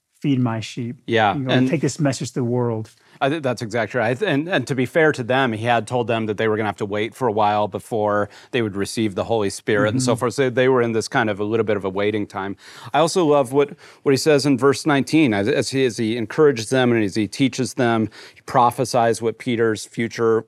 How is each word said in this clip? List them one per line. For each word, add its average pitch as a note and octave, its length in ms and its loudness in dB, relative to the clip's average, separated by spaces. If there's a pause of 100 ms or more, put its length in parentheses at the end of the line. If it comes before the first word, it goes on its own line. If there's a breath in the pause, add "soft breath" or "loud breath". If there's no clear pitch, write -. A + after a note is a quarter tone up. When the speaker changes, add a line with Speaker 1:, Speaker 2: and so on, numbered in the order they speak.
(200)
Speaker 1:
feed C#3 180 0
my A2+ 220 0
sheep. A#2+ 360 -10 (100)
Speaker 2:
Yeah, A2 280 4
Speaker 1:
You C#3+ 100 -4
know, B2+ 100 0
Speaker 2:
and B2+ 140 4
Speaker 1:
take D3 120 0
this C3+ 180 -2
message C3+ 300 -2
to - 60 -14
the C#3 100 -2
world. A#2+ 460 -2 (320 soft breath)
Speaker 2:
I C#3 80 4
think D#3+ 120 -4
that's B2 200 -2
exactly A2+ 360 -4
right. A#2+ 240 0
And, D#3+ 260 0
and E3+ 180 -2
to C#3 80 -4
be B2+ 120 -2
fair D#3 260 4
to C3 100 -4
them, B2+ 300 0
he A2 120 -6
had A#2 220 0
told B2 200 -2
them A2+ 200 -2
that G#2+ 100 -4
they A2+ 120 0
were G#2+ 100 0
gonna A2 100 -2
have G2+ 100 -6
to A2+ 80 -6
wait G#2 280 -4
for C3 140 -4
a G#2+ 40 -2
while G#2 360 2
before G#2 600 -2 (220 loud breath)
they B2+ 100 0
would G#2 160 -2
receive G2 380 -2
the F#2+ 100 -4
Holy G#2+ 240 -2
Spirit G#2 440 0
and B2+ 100 -2
so B2+ 100 2
Speaker 1:
Mm-hmm. A2+ 60 -2
Speaker 2:
forth. B2 160 -2
So C3+ 160 0
they B2+ 180 2
were C3 140 4
in A#2 100 0
this A2 160 -2
kind A#2+ 220 2
of G2 100 -2
a G#2 40 -4
little A2 200 0
bit G#2 140 0
of F#2 80 -8
a F#2+ 40 -4
waiting G2+ 360 -2
time. G2 300 -10 (360 loud breath)
I C#3 60 2
also E3 260 2
love C#3+ 280 2
what, C#3 180 2 (320 loud breath)
what C#3+ 100 2
he C3 60 4
says D3 260 4
in C#3 140 2
verse C3+ 260 2
nineteen, C#3+ 480 2
as, G2+ 160 0
as - 220 -2
he, C3+ 160 0
as A2 100 -2
he A2+ 220 -2
encourages A#2+ 500 2
them B2+ 240 2
and A2+ 100 2
as G2 120 -2
he A2 120 0
teaches B2+ 480 -2
them, A2+ 360 0 (240 loud breath)
he - 80 -20
prophesies A#2+ 800 2
what A2+ 160 -4
Peter's A2+ 480 -2
future A2+ 600 -2